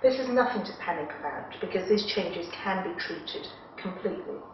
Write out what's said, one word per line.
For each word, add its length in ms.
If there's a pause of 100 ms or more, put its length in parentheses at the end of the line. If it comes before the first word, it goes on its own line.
This 160
is 100
nothing 360
to 140
panic 300 (100)
about, 400
because 300
these 160
changes 480
can 340
be 140
treated 460 (280)
completely. 600 (160)